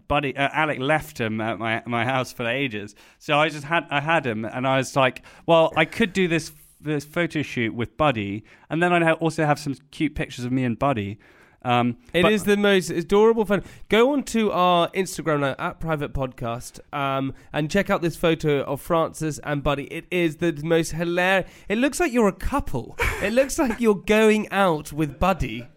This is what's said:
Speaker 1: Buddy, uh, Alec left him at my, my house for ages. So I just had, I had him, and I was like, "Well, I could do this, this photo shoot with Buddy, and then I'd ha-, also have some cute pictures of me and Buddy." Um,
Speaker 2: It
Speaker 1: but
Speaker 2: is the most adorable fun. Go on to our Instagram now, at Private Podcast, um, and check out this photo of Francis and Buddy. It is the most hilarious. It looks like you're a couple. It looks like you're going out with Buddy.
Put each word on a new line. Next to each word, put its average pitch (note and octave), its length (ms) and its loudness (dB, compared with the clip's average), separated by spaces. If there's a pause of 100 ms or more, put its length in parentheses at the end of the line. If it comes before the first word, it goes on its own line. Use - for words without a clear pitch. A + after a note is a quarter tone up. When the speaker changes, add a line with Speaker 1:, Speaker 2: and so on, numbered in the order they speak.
Speaker 1:
Buddy, C#3+ 280 0
uh, C#3 160 0
Alec D3 280 0
left D3+ 400 -2
him A2 200 -2
at A2 180 -4
my, A2+ 280 -2
my A#2 180 -2
house B2+ 280 -2
for A#2+ 140 -8
ages. A2+ 480 -4 (240)
So D3 200 0
I D#3 120 4
just D3 140 -10
had, E3 260 -2
I C#3+ 100 0
had C#3+ 260 0
him, A2+ 180 -4
and B2+ 220 -4
I C3+ 120 2
was B2+ 180 -4
like, B2+ 260 2 (240)
"Well, E3 300 6
I D#3+ 80 4
could F#3+ 280 -2
do F#3+ 160 2
this, D#3+ 220 -2 (300)
this D3 240 -4
photo E3 380 -4
shoot A#2 320 -2
with A2+ 220 -6
Buddy, A2 480 -2 (240)
and D#3+ 140 -2
then F3 100 2
I'd F3 100 4
ha-, E3 100 4
also D#3+ 340 0
have D3 120 2
some C#3 160 -6 (160)
cute D3+ 240 -2
pictures B2+ 300 -8
of B2 80 -4
me C3 120 0
and A#2 140 -2
Buddy." A2 400 -2 (460)
Um, A#2+ 340 2 (140)
Speaker 2:
It F3 100 2
Speaker 1:
but G#3 100 4
Speaker 2:
is G#3 100 0
the G3+ 140 4
most G3 340 2
adorable G#3 540 4
fun. F#3+ 180 0 (260)
Go A#3+ 260 4
on C4+ 100 -2
to A3 260 0
our F3 400 4
Instagram D#3+ 520 -2
now, C#3 180 -2
at F3 180 -6
Private D#3 340 -4
Podcast, B2 680 -8 (120)
um, C3+ 420 -4 (180)
and D3+ 180 -4
check G3 180 0
out G3+ 140 0
this E3+ 140 -2
photo D#3+ 480 2
of C3+ 160 -6
Francis D#3 640 -2
and D3 180 -4
Buddy. C#3+ 220 -2
It E3 260 -12
is E3+ 280 0
the E3+ 140 0 (120)
most E3 260 2
hilarious. F3+ 580 0 (200)
It G#3 100 0
looks C#4+ 220 0
like E4+ 120 2
you're A#3 140 4
a F#3+ 60 4
couple. - 640 -4 (260)
It G3+ 100 -2
looks C4+ 280 2
like A#3 180 0
you're A3 160 4
going G#3+ 560 4
out F3 420 0
with D3 280 -4
Buddy. B2 560 -2